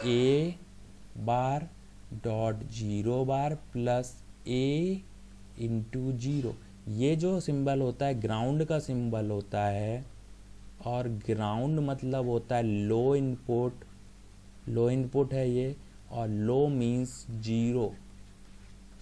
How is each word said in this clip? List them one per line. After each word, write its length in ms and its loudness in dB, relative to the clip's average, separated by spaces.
A 500 4
बार 500 2
dot 380 0
zero 520 0
bar 300 2
plus 420 0
A 500 2
into 540 -2
zero। 400 -2
ये 260 4
जो 240 2
symbol 400 2
होता 260 0
है 140 0
ground 440 2
का 140 2
symbol 520 0
होता 340 0
है, 400 0
और 220 -2
ground 540 0
मतलब 480 0
होता 280 0
है 60 2
लो 540 4
input, 680 0
लो 220 4
इनपुट 440 2
है 160 2
ये, 240 2
और 180 -2
लो 400 4
means 640 0
zero, 600 2